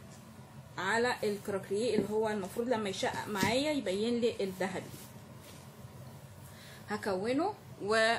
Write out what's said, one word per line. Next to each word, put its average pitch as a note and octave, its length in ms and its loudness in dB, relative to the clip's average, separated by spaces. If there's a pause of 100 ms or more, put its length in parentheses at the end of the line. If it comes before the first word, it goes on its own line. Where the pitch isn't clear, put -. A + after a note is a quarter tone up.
(760)
على A3+ 460 2
الكروكليه، G3+ 720 0
اللي G3+ 140 2
هو G#3+ 200 2
المفروض G#3+ 380 0
لما A3 220 2
يشقق G3 380 0
معايا A3 440 4
يبين A3+ 500 2
لي A3+ 220 4
الذهبي. F#3 460 -2 (2000)
هكونه A3 640 0 (300)
و-، A3 360 6